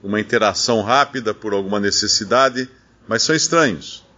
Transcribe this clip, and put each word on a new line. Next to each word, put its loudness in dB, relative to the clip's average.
uma -2
interação 0
rápida 0
por -6
alguma -2
necessidade, 0
mas -2
são 0
estranhos. -2